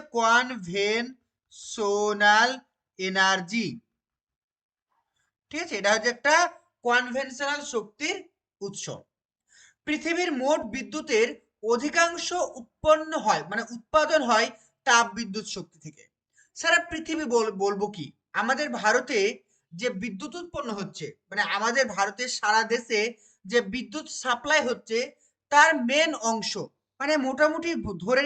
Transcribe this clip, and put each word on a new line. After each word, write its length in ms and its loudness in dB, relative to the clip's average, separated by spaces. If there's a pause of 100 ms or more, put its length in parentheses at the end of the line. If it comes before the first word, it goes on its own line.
(180)
কনভেনশনাল 2250 0 (580)
এনার্জি, 600 0 (1800)
ঠিক 160 -8
আছে? 140 -8
এটা 140 0
হচ্ছে 220 0
একটা 200 2 (500)
কনভেনশনাল 760 -2 (120)
শক্তির 420 -6 (500)
উৎস। 200 -10 (1000)
পৃথিবীর 420 -2 (120)
মোট 180 2 (160)
বিদ্যুতের 520 0 (460)
অধিকাংশ 540 0 (320)
উৎপন্ন 520 2 (140)
হয়, 240 2
মানে 140 -4 (120)
উৎপাদন 540 2
হয় 180 4 (400)
তাপবিদ্যুৎ 580 2 (100)
শক্তি 300 -14
থেকে। 180 -20 (540)
সারা 220 4 (100)
পৃথিবী 440 -6
বল-, 300 2
বলবো 220 0 (100)
কি, 100 -10 (360)
আমাদের 260 -2 (140)
ভারতে 360 2 (560)
যে 140 -6 (140)
বিদ্যুৎ 400 -8
উৎপন্ন 280 -10 (100)
হচ্ছে, 260 -10 (240)
মানে 120 -4 (140)
আমাদের 280 2 (120)
ভারতের 340 -2 (100)
সারা 220 4 (120)
দেশে 260 0 (520)
যে 80 4 (140)
বিদ্যুৎ 320 -8 (160)
সাপ্লাই 480 2
হচ্ছে, 280 -4 (540)
তার 180 8 (200)
মেন 220 4 (200)
অংশ, 200 -2 (480)
মানে 140 0 (140)
মোটামুটি 420 0 (340)
ধরে 220 2